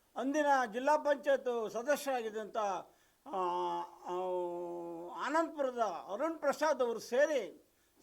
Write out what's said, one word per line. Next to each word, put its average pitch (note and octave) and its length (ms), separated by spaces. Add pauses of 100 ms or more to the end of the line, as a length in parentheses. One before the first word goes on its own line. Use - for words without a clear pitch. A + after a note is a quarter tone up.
(160)
ಅಂದಿನ C#4+ 300 (280)
ಜಿಲ್ಲಾ C#4 240
ಪಂಚಾಯತ್ C4+ 760
ಸದಸ್ಯರಾಗಿದ್ದಂಥ, A3+ 840
ಆ, - 720 (760)
ಆ, F3+ 80 (1120)
ಆನಂದಪುರದ C#4+ 540 (340)
ಅರುಣ್ D#4 260
ಪ್ರಸಾದ್ C#4+ 420
ಅವರು A#3 180
ಸೇರಿ B3+ 720 (320)